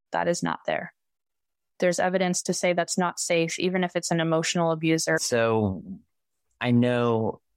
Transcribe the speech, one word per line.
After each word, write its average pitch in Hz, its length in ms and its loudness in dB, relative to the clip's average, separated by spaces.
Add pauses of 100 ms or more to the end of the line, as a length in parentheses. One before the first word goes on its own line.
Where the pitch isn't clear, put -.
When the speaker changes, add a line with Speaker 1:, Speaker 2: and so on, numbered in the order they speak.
(120)
Speaker 1:
That 170 160 0
is 175 160 -2
not - 240 -4
there. - 260 -6 (880)
There's 180 200 0
evidence 185 440 0
to 185 100 -2
say 180 200 0
that's 175 240 -2
not 175 220 -2
safe, 165 380 0
even 185 280 0
if 175 100 -10
it's 175 160 -4
an 170 80 2
emotional 165 520 2
abuser. 160 500 2
Speaker 2:
So 110 640 0 (760)
I 120 120 0
know 120 680 2 (180)